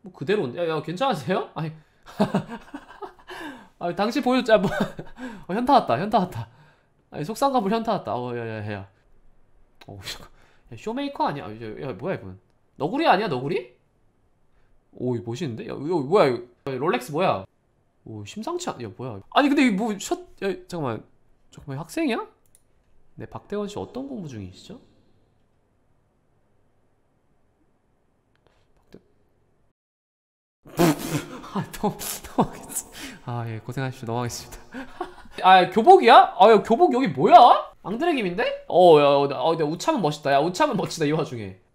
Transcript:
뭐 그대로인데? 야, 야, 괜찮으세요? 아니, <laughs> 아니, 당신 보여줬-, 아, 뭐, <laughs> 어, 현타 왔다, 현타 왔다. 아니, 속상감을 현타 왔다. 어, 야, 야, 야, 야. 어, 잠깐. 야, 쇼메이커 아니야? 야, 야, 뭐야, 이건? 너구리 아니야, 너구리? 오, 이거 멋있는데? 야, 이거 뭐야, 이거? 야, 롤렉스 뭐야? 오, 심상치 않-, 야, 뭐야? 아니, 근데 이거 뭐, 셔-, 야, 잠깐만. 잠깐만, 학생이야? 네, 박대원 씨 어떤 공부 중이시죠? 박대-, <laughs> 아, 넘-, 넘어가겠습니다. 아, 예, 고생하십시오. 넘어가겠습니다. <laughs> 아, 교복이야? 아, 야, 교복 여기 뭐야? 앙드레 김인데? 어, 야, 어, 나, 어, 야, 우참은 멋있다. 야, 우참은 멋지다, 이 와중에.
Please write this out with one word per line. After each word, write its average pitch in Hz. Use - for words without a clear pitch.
뭐 185
그대로인데? 147
야, 170
야, 156
괜찮으세요? 190
아니, 156
<laughs> -
아니, 175
당신 233
보여줬-, 247
아, 208
뭐, 185
<laughs> -
어, 175
현타 247
왔다, 131
현타 214
왔다. 113
아니, -
속상감을 220
현타 226
왔다. 113
어, 123
야, 117
야, 107
야, 107
야. 98
어, 101
잠깐. -
야, 113
쇼메이커 269
아니야? 143
야, 110
야, 127
뭐야, 170
이건? 95
너구리 247
아니야, 214
너구리? 147
오, 123
이거 117
멋있는데? 139
야, 131
이거 151
뭐야, 160
이거? 120
야, 131
롤렉스 170
뭐야? 139
오, 107
심상치 311
않-, -
야, 110
뭐야? 117
아니, 277
근데 277
이거 208
뭐, 214
셔-, -
야, 196
잠깐만. 139
잠깐만, 139
학생이야? 302
네, 110
박대원 202
씨 196
어떤 247
공부 214
중이시죠? 98
박대-, -
<laughs> -
아, 196
넘-, 208
넘어가겠습니다. -
아, 120
예, 113
고생하십시오. 127
넘어가겠습니다. 117
<laughs> -
아, 180
교복이야? 294
아, 202
야, 202
교복 240
여기 254
뭐야? 254
앙드레 285
김인데? 233
어, 170
야, 147
어, 143
나, 127
어, 165
야, 160
우참은 180
멋있다. 147
야, 139
우참은 196
멋지다, 156
이 147
와중에. 117